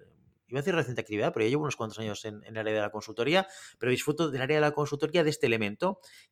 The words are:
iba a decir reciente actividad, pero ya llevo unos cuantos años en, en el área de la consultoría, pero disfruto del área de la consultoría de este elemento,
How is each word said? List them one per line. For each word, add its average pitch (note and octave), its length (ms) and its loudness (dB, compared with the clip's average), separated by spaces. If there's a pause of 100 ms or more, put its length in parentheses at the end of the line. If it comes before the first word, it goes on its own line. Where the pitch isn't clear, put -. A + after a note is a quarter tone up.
(500)
iba C3 100 -2
a - 20 -2
decir F3+ 120 0
reciente B2+ 280 0
actividad, A2 320 0
pero A2 100 2
ya A2 60 4
llevo D3 120 2
unos C#3+ 140 -2
cuantos A2 220 -8
años G#2+ 260 -6
en, G#2 200 -10
en A2 120 -14
el - 20 -2
área G#2+ 140 0
de G#2+ 80 2
la G#2 100 0
consultoría, A#2 560 0 (320)
pero B2 120 0
disfruto D3 400 0
del B2+ 100 -2
área C3+ 160 2
de D3+ 60 4
la D3+ 80 4
consultoría D3 520 0
de D3+ 60 2
este D3 180 2
elemento, A2+ 540 0 (320)